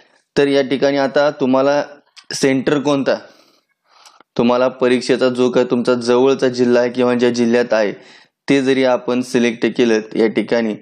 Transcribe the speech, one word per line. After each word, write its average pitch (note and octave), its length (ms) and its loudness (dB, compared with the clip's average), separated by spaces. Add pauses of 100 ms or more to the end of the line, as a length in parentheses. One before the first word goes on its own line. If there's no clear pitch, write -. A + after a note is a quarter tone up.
(360)
तर C#3+ 120 2
या C#3 140 2
ठिकाणी C#3 360 -2
आता C#3+ 340 0
तुम्हाला C#3 500 0 (520)
center C3+ 460 0
कोणता, C#3 360 -2 (1200)
तुम्हाला B2 320 2
परीक्षेचा B2+ 600 0
जो B2 220 0
काय B2+ 120 2
तुमचा B2 320 0
जवळचा B2 540 2
जिल्हा A#2+ 320 2
आहे B2 100 -2
किंवा B2 220 0
ज्या A#2+ 160 2
जिल्ह्यात A#2 440 0
आहे G#2+ 180 0 (560)
ते C#3 140 2
जरी C3 240 0
आपण B2 380 -2
select A#2 420 -2 (120)
केलं A2+ 220 2 (160)
या A2 120 2
ठिकाणी A2 540 -2